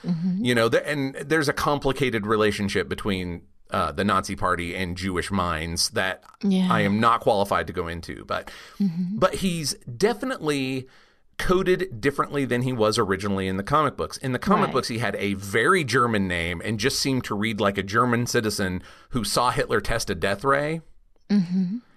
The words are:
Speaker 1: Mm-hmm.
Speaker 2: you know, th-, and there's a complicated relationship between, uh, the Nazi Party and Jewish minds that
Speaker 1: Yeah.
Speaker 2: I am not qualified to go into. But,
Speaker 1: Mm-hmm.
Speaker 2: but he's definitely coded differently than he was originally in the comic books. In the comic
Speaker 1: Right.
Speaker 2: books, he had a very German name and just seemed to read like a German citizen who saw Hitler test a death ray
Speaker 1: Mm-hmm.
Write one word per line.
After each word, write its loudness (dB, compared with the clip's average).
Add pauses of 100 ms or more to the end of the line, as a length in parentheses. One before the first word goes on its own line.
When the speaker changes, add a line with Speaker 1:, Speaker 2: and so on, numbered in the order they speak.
Speaker 1:
Mm-hmm. -2
Speaker 2:
you 4
know, 4
th-, 2
and -2
there's 0
a 2
complicated 0
relationship 2
between, -4 (280)
uh, 0
the -2
Nazi 2
Party -2
and -4
Jewish -2
minds 0
that -4 (180)
Speaker 1:
Yeah. 2
Speaker 2:
I 4
am 2
not 4
qualified 2
to -6
go -2
into. -8
But, -6 (300)
Speaker 1:
Mm-hmm. -2
Speaker 2:
but 2
he's -2 (100)
definitely -2 (520)
coded 0
differently 0
than 0
he -2
was 2
originally 0
in -2
the -2
comic 0
books. -6
In -6
the 0
comic 2
Speaker 1:
Right. -10
Speaker 2:
books, 0
he -4
had -2
a 0
very 2
German 2
name -2
and -4
just 0
seemed 0
to -4
read -2
like 2
a 0
German 2
citizen 0 (280)
who -2
saw 2
Hitler 0
test -2
a -2
death -2
ray 0 (480)
Speaker 1:
Mm-hmm. 2 (180)